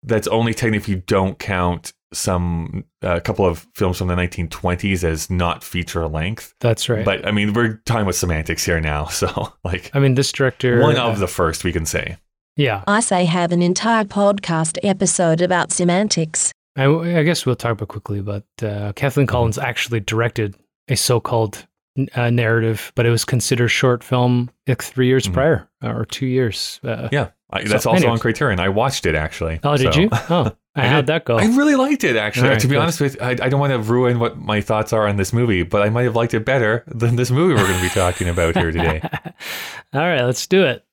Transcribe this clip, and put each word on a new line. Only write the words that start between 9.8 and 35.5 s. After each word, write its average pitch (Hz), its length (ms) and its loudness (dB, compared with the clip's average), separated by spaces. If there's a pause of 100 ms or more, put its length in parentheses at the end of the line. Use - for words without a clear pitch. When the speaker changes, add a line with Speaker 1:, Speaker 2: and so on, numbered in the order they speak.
Speaker 2:
I 143 60 0
mean, 135 160 4
this 135 160 0
director, 123 500 0
Speaker 1:
one 147 140 4
of 117 220 0
Speaker 2:
uh, - 20 -4
Speaker 1:
the 95 80 0
first, 80 360 -2
we 87 80 0
can 82 140 -2
say. 87 320 -6 (380)
Speaker 2:
Yeah. 113 320 0
Speaker 3:
I 202 120 2
say 180 260 2
have 170 260 0
an 175 120 2
entire 214 420 2
podcast 202 800 0
episode 180 580 2
about 180 300 0
semantics. 175 800 0 (240)
Speaker 2:
I, 135 100 2
I 165 380 2
guess 160 220 0
we'll 127 100 2
talk 120 180 -2
about 104 140 -6
quickly, 101 340 -8
but, 101 220 -6 (180)
uh, 104 340 -4
Kathleen 139 320 2
Speaker 1:
Mm-hmm. - 40 0
Speaker 2:
Collins 117 260 2
actually 117 440 -4
directed 110 540 -2 (320)
a 131 80 0
so-called 113 720 0 (320)
n-, 135 180 -2
uh, 120 140 0
narrative, 113 640 0
but 120 120 2
it - 20 4
was 117 160 2
considered 120 440 0
short 123 340 2
film, 123 480 0 (160)
like, 127 160 -2
three 127 240 0
years 131 160 4
Speaker 1:
Mm-hmm. 98 100 -4
Speaker 2:
prior, 135 340 2 (160)
uh, 117 100 -4
or 117 120 -4
two - 220 -6
years. 127 560 -2
Uh, 120 280 -6
Speaker 1:
Yeah, 135 180 -2 (220)
I, - 120 -4
Speaker 2:
so 107 60 -2
Speaker 1:
that's 104 160 2
also 180 120 4
Speaker 2:
anyway. 131 160 4
Speaker 1:
on 113 60 0
Criterion. 113 400 0
I 95 100 2
watched 117 380 0
it, 80 80 2
actually. 80 480 -4
Speaker 2:
Oh, 143 140 2
did 110 160 2
Speaker 1:
So 147 60 4
Speaker 2:
you? 202 120 4
Oh, 160 400 0 (120)
Speaker 1:
<laughs> - 120 -16
I 131 120 0
Speaker 2:
how'd 139 180 2
Speaker 1:
did. 151 80 0
Speaker 2:
that 165 120 -2
go? 117 120 2
Speaker 1:
I 196 80 4
really 277 300 4
liked 269 280 2
it, 135 120 2
actually. 107 320 0
Speaker 2:
All - 60 6
right, 113 60 2
Speaker 1:
To 113 80 2
be 135 60 2
Speaker 2:
good. 143 80 4
Speaker 1:
honest 165 200 0
with 139 140 -2
you, - 60 -10
I, 123 100 -4
I 127 180 -2
don't 139 100 2
wanna 139 200 2
ruin 123 400 2
what 117 200 -2
my 104 220 -2
thoughts 110 320 -2
are 107 140 2
on 101 100 0
this 95 160 0
movie, 113 300 2